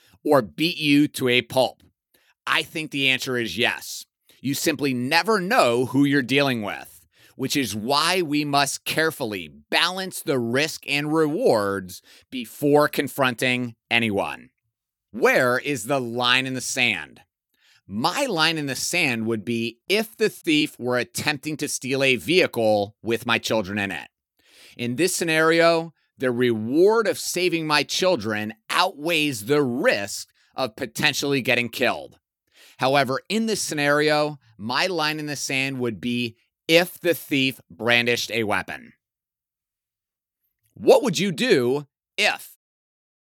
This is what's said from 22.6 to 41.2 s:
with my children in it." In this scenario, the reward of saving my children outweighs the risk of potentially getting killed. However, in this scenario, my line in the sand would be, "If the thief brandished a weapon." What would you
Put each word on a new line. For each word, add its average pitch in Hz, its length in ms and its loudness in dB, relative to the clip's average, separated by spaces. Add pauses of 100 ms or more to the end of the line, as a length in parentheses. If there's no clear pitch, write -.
with 110 240 -2
my 117 120 2
children 107 400 -2
in 98 140 -4
it." 71 180 -10 (680)
In 120 180 -6
this 170 200 0
scenario, 165 760 2 (240)
the 127 140 0
reward 127 760 2
of 165 120 -2
saving 170 480 -2
my 147 160 4
children 110 680 -2 (160)
outweighs 147 760 0
the 147 160 2
risk 127 680 -2 (260)
of 131 200 -6
potentially 143 680 -2
getting 120 280 0
killed. 85 500 -4 (580)
However, 135 420 2 (100)
in 220 160 0
this 220 160 -2
scenario, 151 800 0 (180)
my 123 300 -2
line 156 320 -2
in 151 60 -10
the 147 100 -8
sand 135 440 -4
would 117 220 -4
be, 120 360 -4 (300)
"If 165 320 4
the 170 140 0
thief 135 460 0 (100)
brandished 120 640 2
a 110 140 0
weapon." 82 480 -6 (1800)
What 233 300 6
would 170 160 0
you 196 120 -2